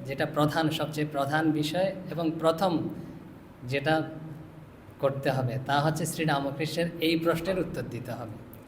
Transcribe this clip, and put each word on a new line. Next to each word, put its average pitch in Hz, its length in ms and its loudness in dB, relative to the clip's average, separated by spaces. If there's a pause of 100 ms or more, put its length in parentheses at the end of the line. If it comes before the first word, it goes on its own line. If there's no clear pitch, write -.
যেটা 139 200 -2
প্রধান, 151 440 4
সবচেয়ে 151 420 0
প্রধান 151 400 2
বিষয় 170 440 2 (160)
এবং 160 280 0
প্রথম 160 500 2 (720)
যেটা 143 460 2 (880)
করতে 139 320 2
হবে, 123 340 0
তা 143 160 4
হচ্ছে 156 240 2
শ্রীরামকৃষ্ণের 151 840 0 (120)
এই 160 200 4
প্রশ্নের 170 400 2
উত্তর 147 220 -2
দিতে 120 300 -6
হবে। 113 320 -8 (240)